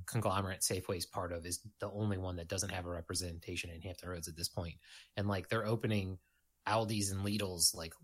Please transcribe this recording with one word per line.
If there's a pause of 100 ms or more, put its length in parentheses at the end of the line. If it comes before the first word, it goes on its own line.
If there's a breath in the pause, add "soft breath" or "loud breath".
conglomerate
Safeway
is
part
of
is (200)
the
only
one
that
doesn't
have
a
representation
in
Hampton
Roads
at
this
point. (420 loud breath)
And,
like,
they're
opening (500)
Aldi's
and
Lidl's,
like, (100)